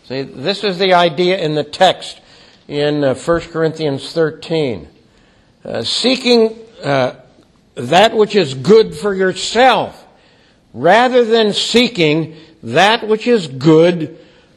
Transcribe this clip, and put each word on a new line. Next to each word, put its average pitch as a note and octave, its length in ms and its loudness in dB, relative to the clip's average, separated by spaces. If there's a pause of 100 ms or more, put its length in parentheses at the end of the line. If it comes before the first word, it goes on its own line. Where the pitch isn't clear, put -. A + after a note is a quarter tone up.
See, C3 160 -8
this D3+ 420 -8
is F#3+ 160 -4
the F#3+ 140 2
idea F3 460 2
in D#3 160 -4
the D3 100 -2
text - 560 -2 (480)
in, D3 340 -2
uh, C3 100 2
First E3 380 -4
Corinthians D#3+ 640 -4
thirteen. D#3 720 -4 (800)
Uh, A2+ 180 -6
seeking, A#3 760 0 (240)
uh, C#3 340 -2 (600)
that F3+ 400 2
which G#3+ 220 0
is D3+ 160 0
good E3+ 420 4
for G3+ 180 -6
yourself, F#3+ 920 0 (680)
rather A#3 520 2
than A3 260 2
seeking E3 840 0 (280)
that G3 420 0
which G#3+ 220 -2
is A3 200 2
good D#3 680 2 (400)